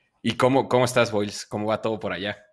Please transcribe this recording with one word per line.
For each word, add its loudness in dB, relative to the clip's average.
¿y -2
cómo, 2
cómo 4
estás, 2
Boils? -4
¿Cómo -6
va 0
todo -2
por -6
allá? -8